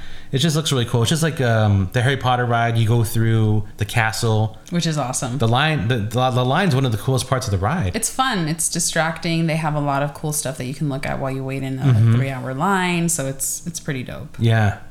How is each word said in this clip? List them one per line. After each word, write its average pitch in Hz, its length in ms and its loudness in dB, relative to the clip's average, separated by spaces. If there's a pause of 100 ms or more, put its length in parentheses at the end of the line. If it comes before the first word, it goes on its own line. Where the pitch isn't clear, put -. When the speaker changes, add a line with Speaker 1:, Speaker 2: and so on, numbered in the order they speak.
(320)
Speaker 1:
it 131 60 0
just 147 160 2
looks 156 180 0
really 120 120 2
cool. 117 180 0
It's 113 60 2
just 160 140 2
like, 156 180 0
um, 107 540 4
the 123 80 2
Harry 135 160 2
Potter 123 260 2
ride. 117 320 2
You 110 100 2
go 117 180 2
through 110 640 2 (120)
the 104 80 -2
castle. 110 720 0 (100)
Speaker 2:
Which 170 180 -2
is 151 120 -2
awesome. 127 400 -4
Speaker 1:
The 107 100 2
line, 127 400 2
the, 123 100 2
the, 117 320 0
the 123 140 2
line's 147 300 2
one 131 100 2
of 123 80 0
the 107 60 0
coolest 131 280 0
parts 127 200 -2
of 104 60 -2
the 95 60 2
ride. 110 380 0
Speaker 2:
It's - 140 -2
fun. 226 380 0
It's 165 200 -2
distracting. 165 800 -2
They 156 100 0
have 156 200 -2
a 147 40 0
lot 139 220 0
of 147 100 -2
cool 151 200 -6
stuff 139 260 -4
that 127 80 -8
you 131 80 -6
can 151 160 -2
look - 160 -4
at 135 140 -4
while 135 100 -4
you 135 120 -6
wait 135 200 -6
in 135 160 -4
a 135 60 -2
Speaker 1:
Mm-hmm. 113 320 6
Speaker 2:
three-hour 131 360 -2
line. 175 560 0
So 135 200 -2
it's, - 380 -6
it's 170 140 -8
pretty 135 220 -6
dope. - 360 -12
Speaker 1:
Yeah. 113 420 2 (100)